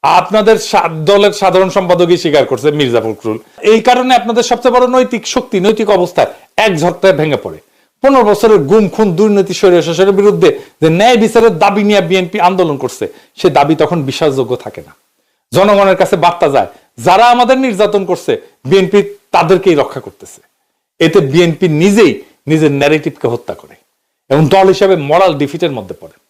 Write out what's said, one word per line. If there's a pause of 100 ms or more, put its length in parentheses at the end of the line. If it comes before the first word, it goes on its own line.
আপনাদের
সা-, (160)
দলের
সাধারণ
সম্পাদকই
স্বীকার
করছে,
মির্জা
ফখরুল। (240)
এই
কারণে
আপনাদের
সবচেয়ে
বড়
নৈতিক
শক্তি,
নৈতিক
অবস্থা (320)
এক
ঝটকায়
ভেঙে
পড়ে। (440)
পনেরো
বছরের
গুম,
খুন,
দুর্নীতি,
স্বৈরশাসনের
বিরুদ্ধে (220)
যে
ন্যায়
বিচারের
দাবি
নিয়ে
বিএনপি
আন্দোলন
করছে, (280)
সে
দাবি
তখন
বিশ্বাসযোগ্য
থাকে
না। (580)
জনগণের
কাছে
বার্তা
যায়, (300)
যারা
আমাদের
নির্যাতন
করছে, (240)
বিএনপি (280)
তাদেরকেই
রক্ষা
করতেছে। (580)
এতে
বিএনপি
নিজেই (260)
নিজের
ন্যারেটিভকে
হত্যা
করে (540)
এবং
দল
হিসেবে
মরাল
ডিফিটের
মধ্যে
পড়ে।